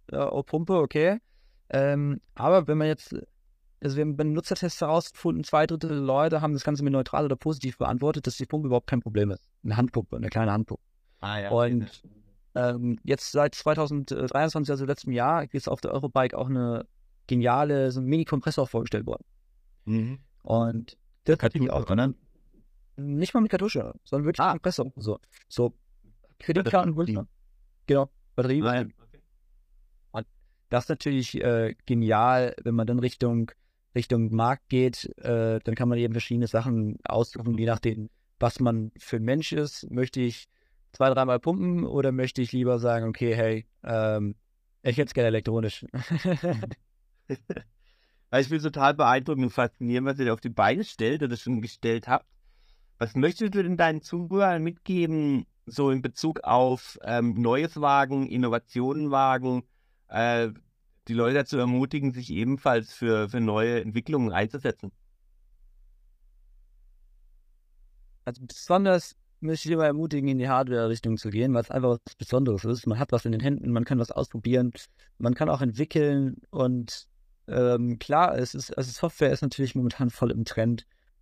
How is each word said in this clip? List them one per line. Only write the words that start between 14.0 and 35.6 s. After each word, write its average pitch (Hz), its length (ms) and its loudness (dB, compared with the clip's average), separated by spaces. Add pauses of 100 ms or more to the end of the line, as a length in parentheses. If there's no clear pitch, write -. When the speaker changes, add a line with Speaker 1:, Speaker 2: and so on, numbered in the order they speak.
Speaker 1:
also 135 140 -2
letztem 131 280 -4
Jahr, 139 400 0
ist 139 160 -4
auf - 100 -2
der - 140 -4
Eurobike 135 440 0
auch 127 120 -4
eine 120 360 -2 (420)
geniale, 131 640 2
so 131 100 -4
ein 127 60 -4
Mini-Kompressor 151 600 0
vorgestellt 113 380 -4
worden. - 180 -8 (640)
Speaker 2:
Mhm. 113 340 -2 (240)
Speaker 1:
Und 117 540 -2 (260)
das 156 140 4
Speaker 2:
Kartusche, 123 340 2
Speaker 1:
auch 131 180 -2
Speaker 2:
oder? 123 240 2 (840)
Speaker 1:
nicht 143 360 -2
mal 233 80 4
mit 214 100 2
Kartusche, 190 420 -2 (100)
sondern 147 220 -2
wirklich - 160 0
Speaker 2:
Ah. - 100 4
Speaker 1:
Kompressor. 151 460 -4
So, 104 220 -4 (280)
so 120 260 0 (640)
Kreditkarten, 175 560 2
Speaker 2:
Batterie. 160 240 -2 (640)
Speaker 1:
genau, 139 240 2 (260)
Batterie. 131 260 0
Speaker 2:
Nein, 123 380 -2
okay. - 220 -20 (880)
Speaker 1:
Und 110 140 -10 (440)
das 123 160 0
ist - 40 -4
natürlich, 135 500 -2
äh, 117 360 0 (100)
genial, 117 800 2
wenn 117 100 -2
man 113 140 2
dann 123 100 0
Richtung, 120 540 0 (420)
Richtung 113 400 0
Markt 117 360 0
geht, 127 500 0
äh, 113 400 0
dann 113 160 -4